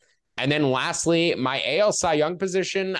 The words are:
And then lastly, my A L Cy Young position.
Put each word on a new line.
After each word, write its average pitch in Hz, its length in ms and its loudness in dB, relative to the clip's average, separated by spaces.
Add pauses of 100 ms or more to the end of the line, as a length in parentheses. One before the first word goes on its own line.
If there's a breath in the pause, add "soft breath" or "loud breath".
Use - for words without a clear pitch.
(380)
And 127 120 -2
then 147 220 2
lastly, 165 640 0
my 127 300 -2
A 147 140 0
L 208 120 4
Cy 165 220 0
Young 156 240 0
position. 190 640 -2